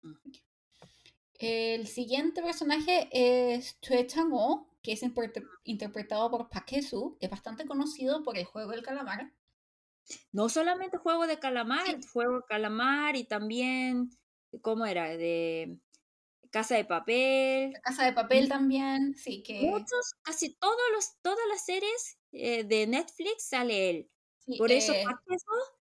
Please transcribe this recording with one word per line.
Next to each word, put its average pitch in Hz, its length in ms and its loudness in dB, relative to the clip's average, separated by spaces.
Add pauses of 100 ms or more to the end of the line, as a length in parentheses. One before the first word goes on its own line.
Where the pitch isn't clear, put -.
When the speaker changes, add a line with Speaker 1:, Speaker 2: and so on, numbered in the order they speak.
Speaker 1:
Mm. 311 140 -18 (1200)
Speaker 2:
El 226 480 -2
siguiente 277 560 -2
personaje 330 720 2
es 247 680 4
Choi 247 260 2
Chang-ho, 277 760 0
que 220 100 -4
es 214 100 -4
interpre-, 233 420 -4 (200)
interpretado 214 680 -2
por 240 180 -4
Park - 240 -10
Hae-soo, 277 460 -4
que - 80 -6
es 190 40 -4
bastante 226 360 -10
conocido 285 560 -2
por 226 160 -4
el 180 80 -4
juego 214 240 -10
del 233 120 -8
calamar. 262 500 -8 (1000)
Speaker 1:
No 208 160 2
solamente 359 500 0
juego 330 280 2
de 311 120 -2
calamar, 262 480 0
Speaker 2:
Sí. 294 260 -4
Speaker 1:
juego 247 240 0
de 247 120 -4
calamar 254 680 0
y 240 80 -2
también, 247 840 -2 (520)
¿cómo 226 240 0
era? 175 300 0
De 165 640 -2 (720)
Casa 220 260 0
de 214 80 4
Papel. 262 880 2
Speaker 2:
La - 80 -14
Casa 262 260 0
de 254 60 4
Papel 262 340 6
Speaker 1:
Mm. - 20 0
Speaker 2:
también, 269 680 2
sí, 202 260 -10
que 214 200 -8
Speaker 1:
Muchos, 415 600 0
casi 320 320 -4
todos 440 240 2 (160)
los, - 260 -4
todas 403 300 0
las 403 160 -4
series, 403 520 -4 (140)
eh, 233 320 -2
de 214 220 2
Netflix 339 640 -2
sale 220 420 2
él. 165 200 -4 (280)
Speaker 2:
Sí, 247 180 -8
Speaker 1:
Por 226 160 4
eso 302 200 4
Speaker 2:
eh, 302 120 2
Speaker 1:
Park 254 240 -4
Hae-soo 415 480 -2 (100)